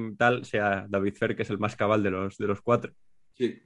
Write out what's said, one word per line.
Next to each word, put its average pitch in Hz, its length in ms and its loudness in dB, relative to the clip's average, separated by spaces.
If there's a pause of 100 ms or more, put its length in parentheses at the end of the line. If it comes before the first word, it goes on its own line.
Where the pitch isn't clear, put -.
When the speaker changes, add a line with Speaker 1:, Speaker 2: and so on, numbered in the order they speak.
(180)
Speaker 1:
tal, 120 280 2
sea 101 440 0
David 101 260 0
Fer, 110 200 -2
que 110 80 -4
es 101 60 -8
el 98 100 -4
más 104 160 -2
cabal 107 280 2
de 98 80 0
los, 95 260 -4
de 104 100 -4
los 101 140 -2
cuatro. - 320 0 (400)
Speaker 2:
Sí. - 320 -2